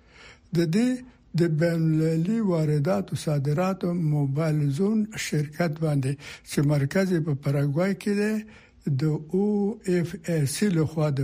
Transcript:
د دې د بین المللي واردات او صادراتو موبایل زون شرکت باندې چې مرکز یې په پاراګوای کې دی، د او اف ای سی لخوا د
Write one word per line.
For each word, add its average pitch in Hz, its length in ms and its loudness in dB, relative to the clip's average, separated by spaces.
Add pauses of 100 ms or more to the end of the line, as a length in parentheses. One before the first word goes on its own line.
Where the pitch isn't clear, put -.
(560)
د - 20 2 (160)
دې 240 140 4 (520)
د - 20 6 (160)
بین 170 140 2
المللي 165 680 2
واردات 170 720 0
او 147 60 -4
صادراتو 160 760 -2
موبایل 151 640 0 (200)
زون 208 200 2 (180)
شرکت 151 640 -2
باندې 143 320 0 (380)
چې - 80 -6 (140)
مرکز 147 400 2
یې 165 160 2
په 143 140 2
پاراګوای 147 500 0 (100)
کې 208 180 -2
دی، 214 140 0 (680)
د - 20 -2 (300)
او 196 140 2 (500)
اف 170 140 -2 (180)
ای 165 180 0
سی 208 220 0
لخوا 160 420 0
د 135 140 -2